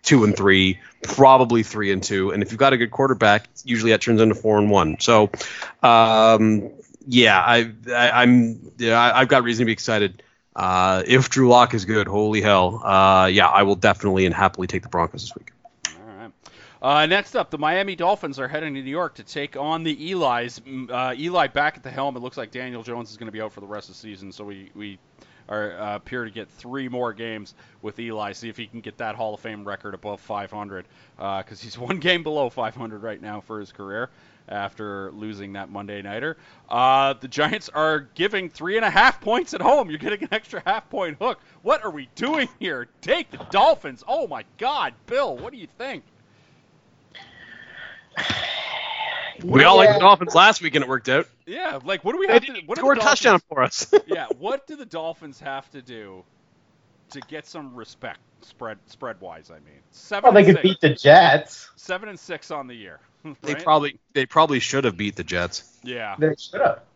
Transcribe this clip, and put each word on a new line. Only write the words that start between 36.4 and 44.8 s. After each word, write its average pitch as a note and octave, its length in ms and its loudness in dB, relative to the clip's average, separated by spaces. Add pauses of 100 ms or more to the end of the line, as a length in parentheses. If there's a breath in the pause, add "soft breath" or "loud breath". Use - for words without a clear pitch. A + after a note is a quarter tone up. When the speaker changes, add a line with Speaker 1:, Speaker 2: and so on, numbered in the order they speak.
Speaker 2:
Uh, C3+ 500 2
the C3 80 -16
Giants D3 420 -4
are D#3 320 -2 (120)
giving F#3+ 340 -4
three F3+ 280 -8
and A3+ 100 0
a F#3 60 0
half A3 300 4
points B3+ 340 -4
at - 60 -8
home. B3+ 280 2
You're D3+ 80 -8
getting G3+ 240 -8
an D4 100 -10
extra G#3+ 360 -8
half G#3 240 -4
point F3 280 -6
hook. A3+ 200 -6 (240)
What G#3 200 -2
are G#3+ 60 -8
we D3 240 -14
doing C#4+ 340 -4 (120)
here? C#3 280 -8 (140)
Take D#4 300 -4
the - 60 -20 (120)
Dolphins. G3 580 0
Oh, C4 200 -4
my B2+ 180 -12 (140)
God. A3+ 340 -6 (140)